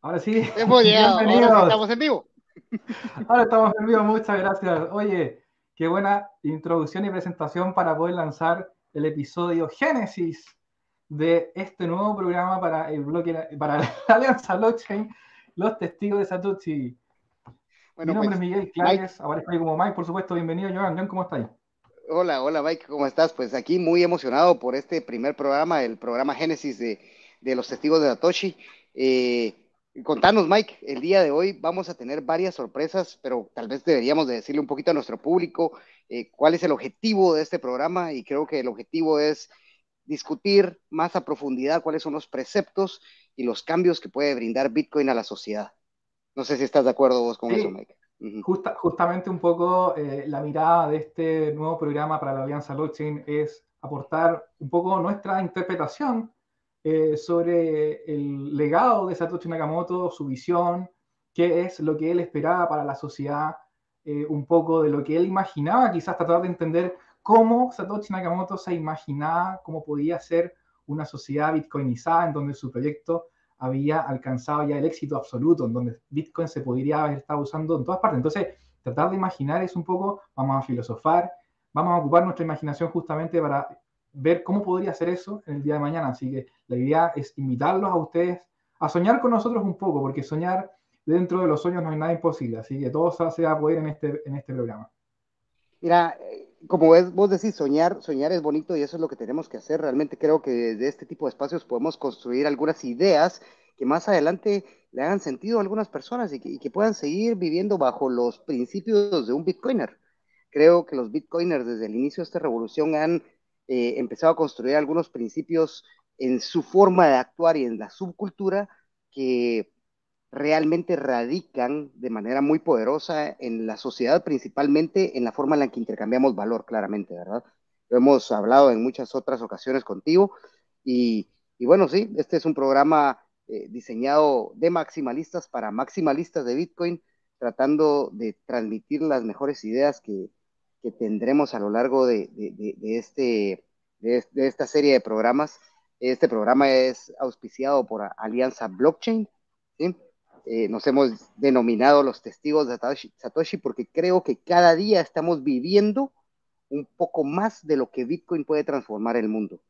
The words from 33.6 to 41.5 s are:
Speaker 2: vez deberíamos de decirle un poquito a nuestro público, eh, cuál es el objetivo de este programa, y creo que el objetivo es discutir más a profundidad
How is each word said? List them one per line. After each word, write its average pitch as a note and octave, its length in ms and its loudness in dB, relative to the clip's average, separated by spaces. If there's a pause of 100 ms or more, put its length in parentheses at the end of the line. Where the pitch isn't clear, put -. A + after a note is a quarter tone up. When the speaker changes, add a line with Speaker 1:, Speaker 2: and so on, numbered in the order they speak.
Speaker 2:
vez C3 160 -8
deberíamos D3 440 2
de B2 80 -4
decirle C#3 260 -4
un C#3+ 60 -4
poquito C#3+ 240 -2
a - 20 4
nuestro C3 240 -4
público, E3 600 -2 (320)
eh, A#2+ 220 -10
cuál D#3 220 4
es E3+ 100 -2
el F3 80 2
objetivo F#3+ 640 2
de D#3 100 0
este D#3+ 160 -4
programa, D#3 540 -4
y B2+ 100 -8
creo C#3+ 240 -4
que D3+ 120 -4
el B2 80 -4
objetivo D3+ 520 -2
es D3+ 300 -2 (560)
discutir G3 720 0 (100)
más D#3+ 260 -2
a F#3 100 -2
profundidad C#3+ 580 -2